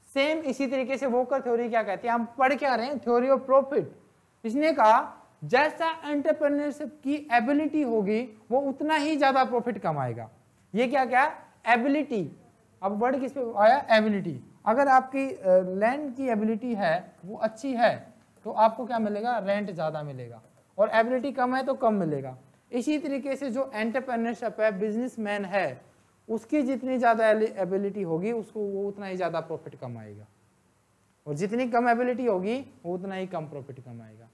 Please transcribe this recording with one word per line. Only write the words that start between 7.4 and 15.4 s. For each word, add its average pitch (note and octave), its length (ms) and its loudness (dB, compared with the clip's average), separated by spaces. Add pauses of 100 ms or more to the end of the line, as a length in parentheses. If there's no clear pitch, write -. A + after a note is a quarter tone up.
होगी A3 380 0 (300)
वो B3+ 100 2
उतना C#4 340 -2
ही D4+ 220 0
ज़्यादा C4 280 4
प्रॉफिट A3+ 340 -2
कमाएगा। B2+ 500 -4 (460)
ये A#3+ 140 2
क्या, C4 160 2
क्या B3+ 200 4 (420)
एबिलिटी, A#3+ 640 2 (520)
अब G3+ 200 -2
वर्ड C4 180 0
किस B3+ 120 -6
पे A#3+ 240 -6
आया, A3+ 220 6 (120)
एबिलिटी। G3+ 480 2 (280)
अगर C4+ 220 4
आपकी, C4 400 4
अ, F#3 320 4 (180)